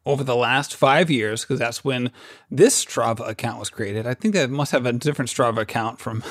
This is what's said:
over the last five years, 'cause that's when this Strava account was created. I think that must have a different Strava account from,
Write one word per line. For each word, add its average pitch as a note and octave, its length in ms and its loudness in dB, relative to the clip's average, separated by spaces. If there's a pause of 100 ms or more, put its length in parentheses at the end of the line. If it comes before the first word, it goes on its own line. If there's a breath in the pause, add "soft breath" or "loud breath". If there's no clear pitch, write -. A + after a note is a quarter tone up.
over C#3 160 0
the C3 140 0
last B2 380 0
five D3+ 360 4
years, A2+ 340 -2
'cause C3 140 -4
that's A#2 260 -4
when B2 260 -2 (400 loud breath)
this F3 340 4
Strava A2+ 440 -2
account A2+ 320 -6
was G#2 100 -10
created. G#2+ 360 -6
I B2 80 -4
think G#3+ 200 0
that C#3+ 160 2
must C#3+ 220 -2
have B2+ 140 2
a A#2+ 60 0
different C#3 360 -2
Strava A#2 300 0
account A2+ 420 -4
from, A2+ 300 -6